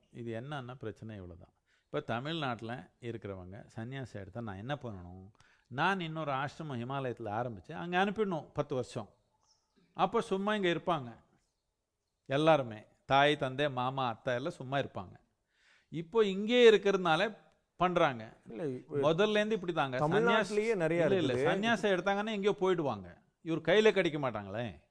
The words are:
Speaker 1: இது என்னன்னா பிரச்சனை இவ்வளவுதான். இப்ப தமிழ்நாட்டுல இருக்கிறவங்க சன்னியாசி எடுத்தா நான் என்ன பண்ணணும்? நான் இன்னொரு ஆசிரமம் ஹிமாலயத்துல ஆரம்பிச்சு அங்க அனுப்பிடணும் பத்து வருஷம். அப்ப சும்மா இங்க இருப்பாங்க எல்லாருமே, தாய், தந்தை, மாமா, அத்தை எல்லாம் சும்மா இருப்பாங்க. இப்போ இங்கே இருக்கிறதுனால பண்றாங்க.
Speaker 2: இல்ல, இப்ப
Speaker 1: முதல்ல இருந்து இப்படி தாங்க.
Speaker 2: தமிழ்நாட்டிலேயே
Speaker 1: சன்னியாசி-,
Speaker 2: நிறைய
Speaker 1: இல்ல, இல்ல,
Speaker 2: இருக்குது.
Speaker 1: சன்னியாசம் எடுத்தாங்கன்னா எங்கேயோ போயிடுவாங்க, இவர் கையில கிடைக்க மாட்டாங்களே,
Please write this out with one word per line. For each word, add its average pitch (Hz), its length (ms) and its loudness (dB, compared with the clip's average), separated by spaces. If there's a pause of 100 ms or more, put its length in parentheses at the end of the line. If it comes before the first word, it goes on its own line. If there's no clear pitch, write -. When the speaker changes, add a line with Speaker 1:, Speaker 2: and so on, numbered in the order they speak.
(120)
Speaker 1:
இது 117 280 -10
என்னன்னா 131 340 -10
பிரச்சனை 110 420 -12
இவ்வளவுதான். 87 380 -16 (300)
இப்ப - 160 -6
தமிழ்நாட்டுல 127 880 -6 (120)
இருக்கிறவங்க 101 640 -10 (100)
சன்னியாசி 127 380 -10
எடுத்தா 98 280 -12
நான் 104 160 -8
என்ன 127 240 -8
பண்ணணும்? 95 480 -14 (380)
நான் 170 320 -2
இன்னொரு 156 320 -6
ஆசிரமம் 139 480 -6
ஹிமாலயத்துல 123 500 -6
ஆரம்பிச்சு 110 420 -6
அங்க 175 340 0
அனுப்பிடணும் 196 480 -2
பத்து 147 220 -4
வருஷம். 120 340 -6 (840)
அப்ப 190 280 2
சும்மா 202 340 -2
இங்க 196 140 0
இருப்பாங்க 160 380 -2 (1160)
எல்லாருமே, 139 580 2 (220)
தாய், 143 320 6
தந்தை, 139 340 -2
மாமா, 127 360 -4
அத்தை 120 280 -4
எல்லாம் 135 160 -4
சும்மா 135 260 -6
இருப்பாங்க. 101 360 -6 (760)
இப்போ 170 360 0
இங்கே 214 460 8
இருக்கிறதுனால 190 680 2 (380)
பண்றாங்க. 156 640 0 (120)
Speaker 2:
இல்ல, 196 180 -6
இப்ப 143 460 0
Speaker 1:
முதல்ல 202 160 4
இருந்து 214 260 0
இப்படி 175 180 -4
தாங்க. 139 240 0
Speaker 2:
தமிழ்நாட்டிலேயே 214 760 2
Speaker 1:
சன்னியாசி-, - 20 0
Speaker 2:
நிறைய 170 300 2
Speaker 1:
இல்ல, 156 120 4
இல்ல, 151 160 0
Speaker 2:
இருக்குது. 127 120 0
Speaker 1:
சன்னியாசம் 202 460 0
எடுத்தாங்கன்னா 196 400 0
எங்கேயோ 202 280 0
போயிடுவாங்க, 135 580 -2 (240)
இவர் 160 180 -4
கையில 202 320 4
கிடைக்க 170 280 2
மாட்டாங்களே, 107 720 -4